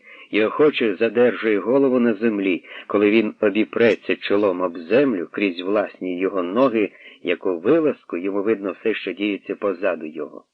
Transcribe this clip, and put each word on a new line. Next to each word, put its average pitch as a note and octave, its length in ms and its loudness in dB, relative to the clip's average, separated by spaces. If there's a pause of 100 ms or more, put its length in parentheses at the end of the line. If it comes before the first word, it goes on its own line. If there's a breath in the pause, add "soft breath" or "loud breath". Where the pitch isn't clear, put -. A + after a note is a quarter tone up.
(320 loud breath)
і G2+ 120 2
охоче A#2 520 2
задержує A2 640 2
голову B2+ 400 2
на A#2 140 4
землі, G2+ 520 0 (220 loud breath)
коли G#2 240 4
він G#2+ 300 2
обіпреться G#2 760 2
чолом G2 460 0
об F2+ 160 -4
землю G2 540 0
крізь F#2 300 -2
власні F#2 580 -4
його F#2+ 240 -2
ноги, A2 480 0 (320 loud breath)
яку F2 360 -2
вилазку C3 580 0
йому G2 260 -4
видно G2+ 360 -2
все, A2 140 -2
що F#2+ 200 -8
діється G2 420 -6
позаду F2+ 500 -4
його. D#2 480 -12